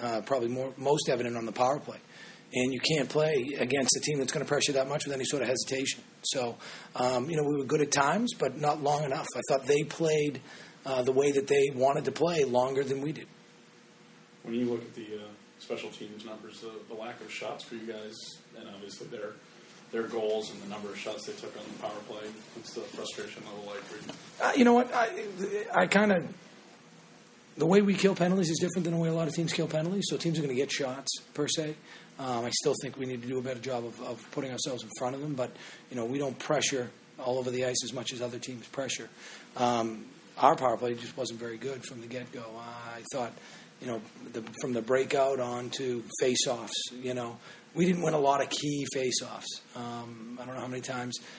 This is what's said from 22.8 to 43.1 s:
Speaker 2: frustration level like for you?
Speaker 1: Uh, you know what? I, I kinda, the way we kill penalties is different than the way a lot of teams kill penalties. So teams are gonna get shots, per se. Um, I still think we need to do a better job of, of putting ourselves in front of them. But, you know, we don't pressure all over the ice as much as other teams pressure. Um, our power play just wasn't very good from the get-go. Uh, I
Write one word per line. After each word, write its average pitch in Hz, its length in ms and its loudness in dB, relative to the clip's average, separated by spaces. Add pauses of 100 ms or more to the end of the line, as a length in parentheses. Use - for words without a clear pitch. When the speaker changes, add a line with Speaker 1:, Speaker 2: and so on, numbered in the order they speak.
Speaker 2:
frustration - 680 -8
level 104 260 -10
like 101 120 -8
for 92 120 -12
you? - 160 -12 (300)
Speaker 1:
Uh, 262 120 4
you 262 100 10
know 240 100 10
what? 247 180 4
I, 233 160 2 (640)
I 185 140 6
kinda, 190 400 6 (1300)
the 151 100 2
way 196 140 8
we 202 140 6
kill 190 200 6
penalties 180 360 4
is 160 80 0
different 175 260 0
than 170 80 0
the 165 80 2
way 165 80 4
a 160 60 2
lot 165 140 2
of 160 60 -4
teams 165 200 0
kill 160 140 0
penalties. 170 400 0
So 147 100 0
teams 165 200 0
are 156 40 2
gonna 139 100 0
get 139 180 2
shots, 135 400 -2 (220)
per 143 160 -2
se. 156 280 -2 (420)
Um, 123 260 -2
I 120 60 -2
still 135 320 2
think 131 160 -6
we 131 80 -4
need 123 160 -6
to 120 60 -8
do 131 100 0
a 127 40 -2
better 131 160 -4
job 120 260 -4
of, 110 180 -10
of 123 300 -10
putting 135 200 -4
ourselves 123 300 -4
in 113 160 -12
front 131 160 -2
of 139 80 -6
them. 151 120 -4
But, 123 160 -2 (400)
you 127 60 -6
know, 113 80 -2
we 131 140 0
don't 139 200 -2
pressure 131 520 0 (280)
all 127 200 0
over 127 120 -2
the 127 140 0
ice 123 200 2
as 110 80 -8
much 127 200 -6
as 120 80 -8
other 120 180 -4
teams 120 280 -10
pressure. 120 420 -6 (480)
Um, 113 480 0 (320)
our 139 180 8
power 123 220 2
play 120 180 -2
just 117 220 -10
wasn't 117 240 -4
very 113 160 -8
good 127 280 -8
from 123 160 -10
the 117 60 -14
get-go. 120 340 -10
Uh, 117 560 -12
I 113 60 -12 (100)